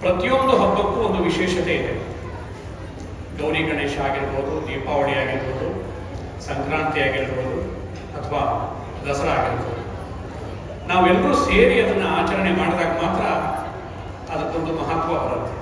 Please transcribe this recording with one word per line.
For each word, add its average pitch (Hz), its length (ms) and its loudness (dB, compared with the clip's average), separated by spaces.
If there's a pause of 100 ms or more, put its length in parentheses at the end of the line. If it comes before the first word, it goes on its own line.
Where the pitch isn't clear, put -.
ಪ್ರತಿಯೊಂದು 262 580 4
ಹಬ್ಬಕ್ಕೂ 202 360 2 (100)
ಒಂದು 185 200 2
ವಿಶೇಷತೆ 170 540 2
ಇದೆ. - 120 -2 (1500)
ಗೌರಿ 156 300 0
ಗಣೇಶ 143 240 -2 (140)
ಆಗಿರ್ಬೋದು, 139 460 -2 (140)
ದೀಪಾವಳಿ 139 540 0
ಆಗಿರ್ಬೋದು, 131 460 -2 (800)
ಸಂಕ್ರಾಂತಿ 151 600 -2
ಆಗಿರ್ಬೋದು, 127 500 -2 (600)
ಅಥವಾ 147 240 -2 (640)
ದಸರಾ 143 340 0
ಆಗಿರ್ಬೋದು, 120 440 -2 (1040)
ನಾವೆಲ್ಲರೂ 180 440 6 (120)
ಸೇರಿ 196 380 8
ಅದನ್ನ 196 220 2 (140)
ಆಚರಣೆ 190 400 2
ಮಾಡಿದಾಗ 170 320 2 (120)
ಮಾತ್ರ 190 200 0 (1080)
ಅದಕ್ಕೊಂದು 160 460 -2
ಮಹತ್ವ - 340 0 (120)
ಬರುತ್ತೆ. - 360 -2